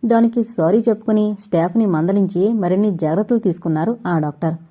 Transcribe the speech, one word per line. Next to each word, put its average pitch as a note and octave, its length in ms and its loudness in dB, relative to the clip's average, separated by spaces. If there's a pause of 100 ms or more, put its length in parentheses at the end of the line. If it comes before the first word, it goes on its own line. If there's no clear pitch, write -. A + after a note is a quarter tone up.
దానికి A3+ 380 2
సారీ G3+ 460 0
చెప్పుకుని G#3+ 500 0
స్టాఫ్ని F3 460 0
మందలించి F#3+ 680 0
మరిన్ని G3+ 380 0
జాగ్రత్తలు F3 480 0
తీసుకున్నారు E3+ 580 -2 (100)
ఆ E3+ 120 0
డాక్టర్. D3+ 360 -4 (160)